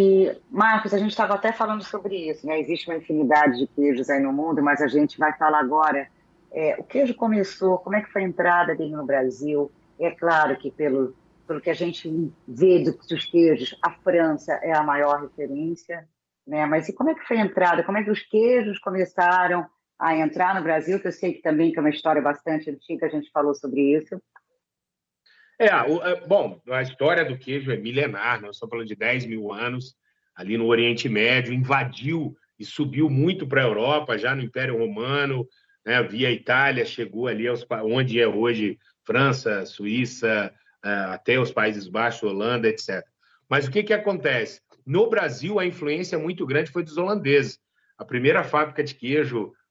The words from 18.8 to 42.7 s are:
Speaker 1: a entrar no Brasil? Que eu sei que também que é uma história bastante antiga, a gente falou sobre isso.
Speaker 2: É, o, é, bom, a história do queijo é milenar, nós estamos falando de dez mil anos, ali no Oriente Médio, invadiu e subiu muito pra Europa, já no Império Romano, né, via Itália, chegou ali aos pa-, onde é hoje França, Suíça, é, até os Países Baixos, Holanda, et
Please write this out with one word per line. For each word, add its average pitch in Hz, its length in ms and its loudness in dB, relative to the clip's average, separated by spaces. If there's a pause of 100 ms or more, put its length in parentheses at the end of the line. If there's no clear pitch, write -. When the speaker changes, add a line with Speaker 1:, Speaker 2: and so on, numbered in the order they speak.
Speaker 1:
a 160 180 2
entrar 175 380 0
no 180 80 -4
Brasil? 160 360 0
Que 196 80 -6
eu 170 40 -2
sei 180 220 -4
que - 100 -14
também 160 280 4
que - 60 -6
é 160 40 0
uma 147 100 2
história 151 300 0
bastante 156 500 -2
antiga, 160 340 -6
a 151 40 -2
gente 151 200 -6
falou 147 240 0
sobre 139 420 0
isso. 156 240 -4 (1400)
Speaker 2:
É, 202 140 6
o, 147 260 2
é, 175 240 -2
bom, 156 440 0
a 127 120 0
história 156 440 2
do 131 120 -6
queijo 131 320 -6
é 117 60 -2
milenar, 113 680 -2
nós 104 140 -14
estamos 113 160 -12
falando 117 160 -8
de 107 80 -10
dez 120 300 -2
mil 110 260 -8
anos, 123 420 -8 (400)
ali 98 240 -4
no 113 100 0
Oriente 117 420 2
Médio, 120 440 0
invadiu 131 800 -2 (240)
e 104 60 -18
subiu 143 460 -2
muito 160 360 0
pra 135 180 0
Europa, 123 540 0
já 120 160 -2
no 135 80 -4
Império 127 360 -4
Romano, 127 680 -2 (400)
né, 120 160 2
via 113 300 0
Itália, 127 540 2
chegou 113 420 -6
ali 117 180 -4
aos 120 200 -2
pa-, 110 180 -4
onde 120 380 0
é 117 40 6
hoje 107 540 0 (240)
França, 113 640 0
Suíça, 110 880 -2 (280)
é, 101 80 -6
até 98 480 -2
os 123 140 0
Países 104 380 -2
Baixos, 113 340 -2
Holanda, 110 460 0
et 107 100 -2